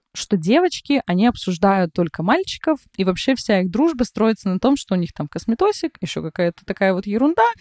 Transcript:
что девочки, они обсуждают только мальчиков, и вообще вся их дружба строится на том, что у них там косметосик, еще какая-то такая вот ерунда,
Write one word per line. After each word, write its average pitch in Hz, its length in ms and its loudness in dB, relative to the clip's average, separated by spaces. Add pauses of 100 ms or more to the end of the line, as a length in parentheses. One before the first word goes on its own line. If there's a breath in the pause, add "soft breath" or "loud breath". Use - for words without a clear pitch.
(160)
что - 200 -2
девочки, 269 680 2
они 185 200 2
обсуждают 190 680 0
только 165 300 -4
мальчиков, 302 560 -2 (180)
и 190 60 -2
вообще 185 320 0
вся 202 280 0
их 185 100 -2
дружба 277 320 0
строится 220 440 -2
на 185 120 -2
том, 269 160 2
что - 180 -4
у - 40 0
них 170 140 -4
там 151 140 -8
косметосик, - 760 -2
еще - 220 -8
какая-то 170 420 -4
такая 190 300 0
вот 190 120 -4
ерунда, 269 360 2 (180)